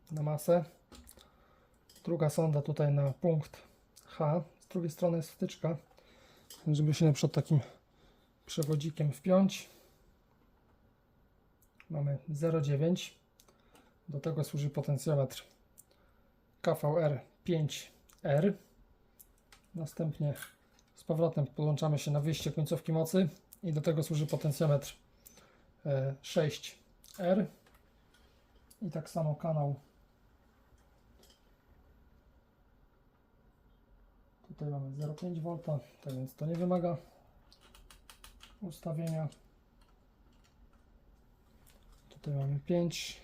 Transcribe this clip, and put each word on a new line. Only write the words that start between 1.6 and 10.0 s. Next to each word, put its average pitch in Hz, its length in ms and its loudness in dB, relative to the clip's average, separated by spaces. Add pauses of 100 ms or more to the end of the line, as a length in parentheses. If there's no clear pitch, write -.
druga 160 260 2
sonda 156 320 2
tutaj 147 300 0
na 143 200 2
punkt 160 500 0 (420)
H, 156 380 0 (180)
z - 80 -20
drugiej 170 220 -2
strony 170 260 0
jest 156 140 -4
wtyczka, 165 460 -4 (920)
żeby 151 280 4
się 165 100 4
na 151 80 8
przykład 147 200 0
takim 147 280 4 (880)
przewodzikiem 151 640 -2
wpiąć. 185 560 2 (2250)